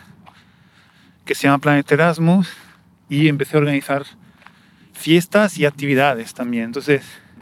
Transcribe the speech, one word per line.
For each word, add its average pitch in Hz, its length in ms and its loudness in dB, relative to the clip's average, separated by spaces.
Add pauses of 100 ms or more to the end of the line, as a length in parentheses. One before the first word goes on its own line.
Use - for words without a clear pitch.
(1200)
que - 120 -6
se - 80 -12
llama 139 160 2
Planet 143 320 0
Erasmus 165 580 2 (600)
y 151 180 2
empecé 143 300 0
a - 20 4
organizar 139 460 -2 (880)
fiestas 175 640 0
y 147 60 0
actividades 139 680 -2
también. 120 320 -6
Entonces, 135 380 -2 (380)